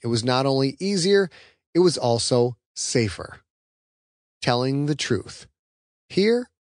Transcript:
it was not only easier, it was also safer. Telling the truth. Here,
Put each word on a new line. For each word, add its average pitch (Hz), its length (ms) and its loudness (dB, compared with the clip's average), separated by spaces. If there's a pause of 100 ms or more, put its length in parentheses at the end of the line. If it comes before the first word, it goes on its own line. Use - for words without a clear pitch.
it - 20 -10
was 117 160 0
not 127 240 0
only 135 320 0
easier, 196 520 0 (440)
it 165 60 4
was 180 180 4
also 120 580 2 (200)
safer. - 640 -4 (1000)
Telling 135 460 0
the 151 80 -2
truth. - 540 -6 (600)
Here, 233 400 0 (240)